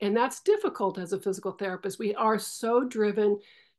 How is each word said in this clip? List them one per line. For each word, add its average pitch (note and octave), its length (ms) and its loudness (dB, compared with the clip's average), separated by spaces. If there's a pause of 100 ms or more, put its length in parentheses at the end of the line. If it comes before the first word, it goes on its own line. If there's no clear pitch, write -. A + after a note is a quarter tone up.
And G#3 160 2
that's A#3+ 240 0
difficult D4 580 0
as F3+ 140 -6
a F#3+ 80 -2
physical F#3+ 320 -4
therapist. F#3+ 480 -6
We G#3 140 0
are A3 240 2
so A#3 440 0
driven G#3 560 2 (400)